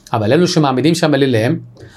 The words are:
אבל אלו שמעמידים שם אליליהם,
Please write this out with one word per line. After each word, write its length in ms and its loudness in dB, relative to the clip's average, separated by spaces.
אבל 200 0
אלו 140 2
שמעמידים 480 0
שם 180 0
אליליהם, 460 0